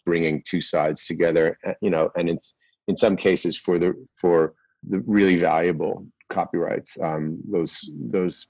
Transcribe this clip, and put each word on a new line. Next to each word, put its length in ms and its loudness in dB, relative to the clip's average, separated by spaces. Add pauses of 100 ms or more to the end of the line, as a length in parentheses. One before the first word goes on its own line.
bringing 380 0
two 180 -4
sides 460 -2
together, 600 2
uh, 140 -4
you 80 0
know, 260 2
and 140 0
it's 280 -4 (320)
in 80 -2
some 200 2
cases 400 0
for 220 0
the, 160 0 (260)
for 340 4 (340)
the 180 -2
really 320 4
valuable 680 0 (240)
copyrights, 720 -4
um, 480 -4
those, 460 -2
those, 560 -4